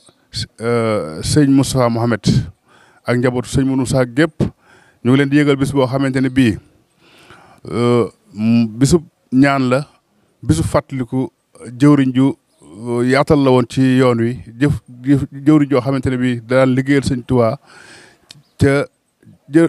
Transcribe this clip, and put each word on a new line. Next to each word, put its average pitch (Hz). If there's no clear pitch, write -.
euh, 107
Serigne 139
Moustapha 131
Mohamed 117
ak 120
njabootu 123
Serigne 135
Moussa 127
gépp. 131
Ñu 120
ngi 135
leen 139
di 143
yëgal 143
bis 135
boo 139
xamante 131
ne 135
bii, 127
euh, 120
m-, 113
bisub 139
ñaan 135
la, 135
bisub 156
fàttaliku 131
jëwriñ 139
ju, 135
euh, 120
yaatal 139
la 131
woon 127
ci -
yoon 127
wi, 117
jëf, 143
jëf, 139
jëwriñ 143
joo 135
xamante 135
ne 127
bii 123
daan 127
liggéeyal 135
Sëñ 120
Tuubaa 120
ca 139
jë-, 160